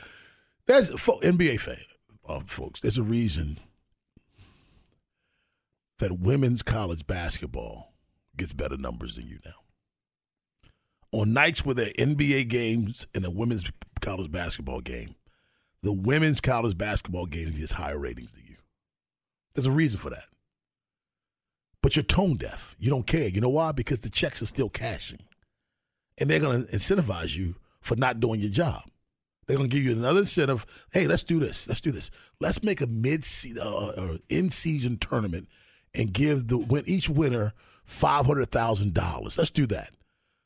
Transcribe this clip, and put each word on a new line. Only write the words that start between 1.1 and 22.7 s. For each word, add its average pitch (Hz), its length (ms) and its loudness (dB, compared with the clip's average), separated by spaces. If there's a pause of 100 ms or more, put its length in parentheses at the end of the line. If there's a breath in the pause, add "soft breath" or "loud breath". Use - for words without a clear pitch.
N 175 180 6
B 165 140 6
A 113 60 0
fan, - 200 -6 (500)
uh, 73 180 -8
folks. - 360 -10
There's 113 160 0
a 120 60 2
reason 90 540 0 (2500 soft breath)
that 92 200 -2
women's 123 420 4
college 85 460 -2
basketball 60 840 -8 (420)
gets 73 180 -6
better 67 240 -4
numbers 60 380 -8
than 60 120 -14
you - 180 -16
now. 78 60 -18 (1600)
On 107 220 2
nights 151 320 4
where 135 80 0
there 120 140 0
are - 100 -8
N 131 180 4
B 143 200 4
A 135 80 4
games 117 720 0
and 92 100 -2
a 90 60 -4
women's 110 320 0 (380)
college 87 300 -6
basketball 69 500 -6
game, 60 340 -12 (640)
the 104 120 0
women's 135 480 2
college 117 360 2
basketball 95 480 -4
game 82 260 -6
gets 76 220 -6
higher 73 240 -4
ratings 62 360 -10
than - 120 -20
you. 50 100 -20 (1000)
There's 131 120 -2
a 131 60 4
reason 139 280 2
for - 100 -10
that. - 160 -12 (1600)
But 131 140 4
you're 143 80 4
tone 180 320 2
deaf. - 420 -10